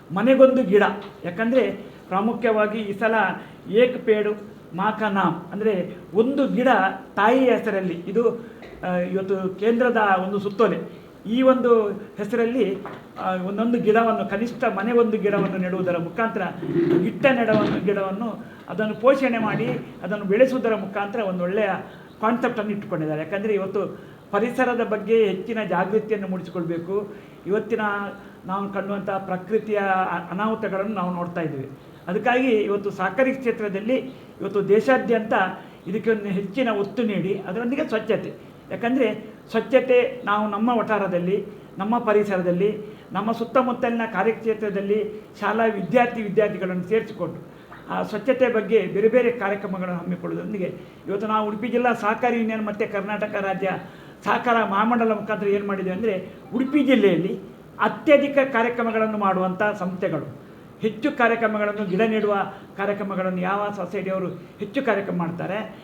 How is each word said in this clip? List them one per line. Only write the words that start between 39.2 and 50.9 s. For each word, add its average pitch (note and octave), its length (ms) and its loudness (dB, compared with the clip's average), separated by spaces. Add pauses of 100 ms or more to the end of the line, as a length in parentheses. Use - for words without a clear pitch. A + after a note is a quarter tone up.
ಸ್ವಚ್ಛತೆ B3 760 2
ನಾವು G#3 240 0
ನಮ್ಮ G#3+ 280 0
ವಠಾರದಲ್ಲಿ, G3 680 0 (320)
ನಮ್ಮ A3 220 -2
ಪರಿಸರದಲ್ಲಿ, G3+ 800 2 (340)
ನಮ್ಮ G#3 200 -4
ಸುತ್ತಮುತ್ತಲಿನ A#3+ 680 0 (120)
ಕಾರ್ಯಕ್ಷೇತ್ರದಲ್ಲಿ G#3 1080 -2 (200)
ಶಾಲಾ G#3+ 240 2
ವಿದ್ಯಾರ್ಥಿ A3+ 560 2
ವಿದ್ಯಾರ್ಥಿಗಳನ್ನು F#3 640 0
ಸೇರಿಸಿಕೊಂಡು G#3+ 760 -4 (300)
ಆ F3+ 140 -2
ಸ್ವಚ್ಛತೆ A3+ 500 0
ಬಗ್ಗೆ G3+ 400 2
ಬೇರೆ G#3 140 4
ಬೇರೆ A#3+ 240 6
ಕಾರ್ಯಕ್ರಮಗಳನ್ನು F#3+ 680 -4
ಹಮ್ಮಿಕೊಳ್ಳುವುದರೊಂದಿಗೆ F3 800 -6 (320)